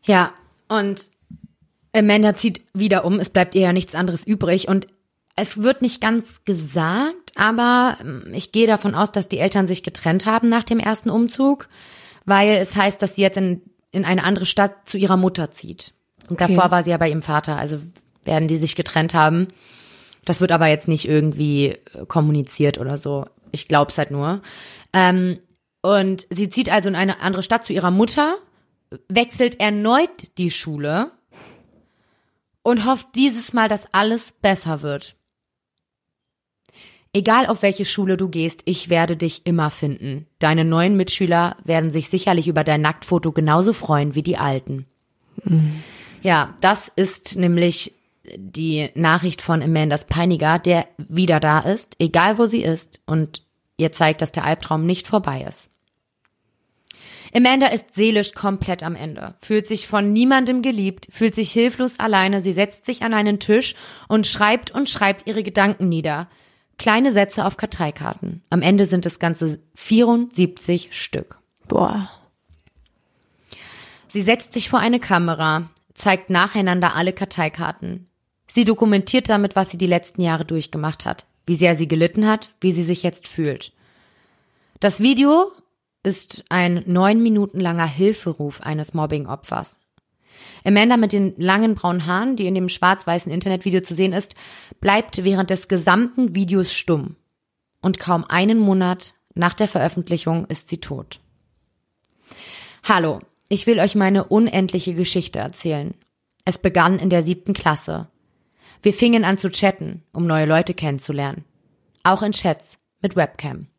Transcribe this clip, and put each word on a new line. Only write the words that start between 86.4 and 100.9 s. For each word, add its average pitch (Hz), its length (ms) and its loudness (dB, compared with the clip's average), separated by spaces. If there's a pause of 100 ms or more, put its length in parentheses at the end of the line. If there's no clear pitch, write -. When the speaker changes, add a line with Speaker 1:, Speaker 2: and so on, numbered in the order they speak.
Speaker 1:
ein 175 400 0
neun 196 340 4
Minuten 208 380 0
langer 170 260 0
Hilferuf 156 760 -2
eines 151 320 -6
Mobbing-Opfers. 147 840 -6 (840)
Amanda 220 320 4
mit 233 160 2
den 196 260 0
langen 202 380 2
braunen 175 300 -4
Haaren, 220 320 -2
die 190 100 -4
in 190 80 -2
dem 185 140 -2
schwarz-weißen 180 600 -2
Internetvideo 185 520 -2
zu 180 120 -10
sehen 190 200 0
ist, 196 200 -6 (460)
bleibt 202 460 0
während 190 240 0
des 185 180 -2
gesamten 196 640 0
Videos 185 400 0
stumm. 156 440 -4 (640)
Und 180 180 -2
kaum 170 240 -2
einen 208 360 2
Monat 185 540 0 (220)
nach 170 180 0
der 214 140 0
Veröffentlichung 165 800 -2
ist - 240 -10
sie 160 100 -8
tot. - 400 -14 (1700)